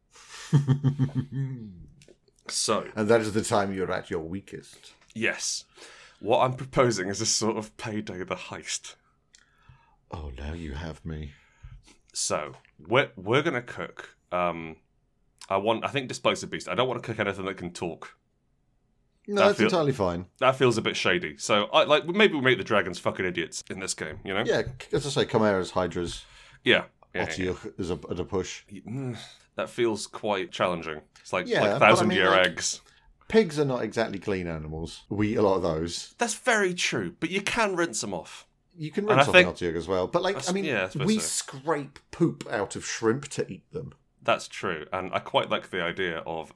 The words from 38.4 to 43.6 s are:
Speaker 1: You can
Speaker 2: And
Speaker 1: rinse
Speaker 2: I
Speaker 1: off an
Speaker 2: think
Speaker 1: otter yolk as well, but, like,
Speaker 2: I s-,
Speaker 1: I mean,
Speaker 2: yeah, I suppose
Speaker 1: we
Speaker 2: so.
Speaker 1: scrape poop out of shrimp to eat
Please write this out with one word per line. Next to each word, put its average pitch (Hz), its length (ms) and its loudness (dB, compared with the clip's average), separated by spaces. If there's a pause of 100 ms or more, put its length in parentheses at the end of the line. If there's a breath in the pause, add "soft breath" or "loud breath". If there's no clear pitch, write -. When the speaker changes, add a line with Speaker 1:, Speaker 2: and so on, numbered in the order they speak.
Speaker 1:
You 151 140 -8
can 208 140 -2
Speaker 2:
And 208 120 6
Speaker 1:
rinse - 20 8
Speaker 2:
I - 20 10
Speaker 1:
off 139 80 6
an 185 40 4
Speaker 2:
think 180 140 10
Speaker 1:
otter 85 180 -4
yolk 82 120 0
as 82 100 -4
well, 92 200 2
but, 175 140 0
like, 190 140 0
Speaker 2:
I 131 40 -8
s-, 151 100 -4
Speaker 1:
I 180 40 0
mean, 196 120 -2
Speaker 2:
yeah, 107 200 0
I 95 40 -4
suppose - 180 -2
Speaker 1:
we 220 80 4
Speaker 2:
so. 214 60 0
Speaker 1:
scrape 143 800 -4 (120)
poop - 400 0
out 104 240 -2
of 95 100 -10
shrimp 113 440 0
to - 220 -4
eat - 200 -16